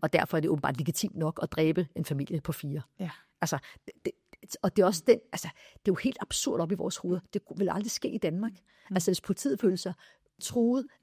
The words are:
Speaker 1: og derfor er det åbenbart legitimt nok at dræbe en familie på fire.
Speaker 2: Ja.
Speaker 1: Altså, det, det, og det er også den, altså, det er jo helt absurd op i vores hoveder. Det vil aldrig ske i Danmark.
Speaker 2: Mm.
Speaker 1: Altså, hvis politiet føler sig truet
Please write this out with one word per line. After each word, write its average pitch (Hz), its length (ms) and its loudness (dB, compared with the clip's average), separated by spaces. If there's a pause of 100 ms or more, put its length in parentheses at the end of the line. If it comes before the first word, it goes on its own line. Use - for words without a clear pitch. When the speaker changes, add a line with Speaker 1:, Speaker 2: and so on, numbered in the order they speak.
Speaker 1:
og 156 100 0
derfor - 240 2
er 160 40 2
det 160 100 2
åbenbart 139 280 0
legitimt - 380 -2
nok 160 260 -2
at 156 100 -4
dræbe 160 420 2
en 160 100 -4
familie 143 360 -4
på - 120 -4
fire. 143 300 -6 (160)
Speaker 2:
Ja. 175 120 -6 (300)
Speaker 1:
Altså, 160 180 0 (280)
det, - 60 -14 (120)
det, - 80 -4 (500)
og 185 140 0
det 208 60 8
er 180 40 8
også 180 200 2
den, 247 120 8 (140)
altså, - 160 -8 (240)
det - 60 -20
er - 140 2
jo - 20 -2
helt - 260 -2
absurd - 400 -2
op 165 120 0
i - 20 0
vores 185 220 -2
hoveder. 180 240 -2 (120)
Det 202 100 -2 (140)
vil 180 140 2
aldrig 208 200 -2
ske - 200 -4
i 233 80 -4
Danmark. 190 340 -2 (380)
Speaker 2:
Mm. 190 60 0
Speaker 1:
Altså, 190 140 4
hvis 180 100 2
politiet - 400 -2
føler 185 160 4
sig 180 160 -6 (480)
truet 247 460 2 (160)